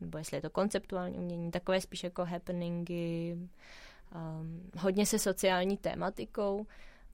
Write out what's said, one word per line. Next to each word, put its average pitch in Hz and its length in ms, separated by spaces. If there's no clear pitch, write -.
nebo 165 160
jestli 156 200
je 139 40
to 160 80
konceptuální 190 680
umění, 170 340
takové 185 300
spíš - 220
jako 180 220
happeningy. 170 1120
Ehm, 160 640
hodně 190 280
se 214 140
sociální 190 580
tématikou 202 880